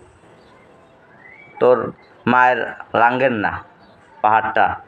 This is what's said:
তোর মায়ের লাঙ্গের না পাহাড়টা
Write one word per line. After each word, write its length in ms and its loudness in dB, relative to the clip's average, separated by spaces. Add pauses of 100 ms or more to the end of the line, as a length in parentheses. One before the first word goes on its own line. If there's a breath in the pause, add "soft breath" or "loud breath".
(1600)
তোর 340 2 (340)
মায়ের 460 2 (200)
লাঙ্গের 380 2
না 320 -6 (580)
পাহাড়টা 540 0 (120)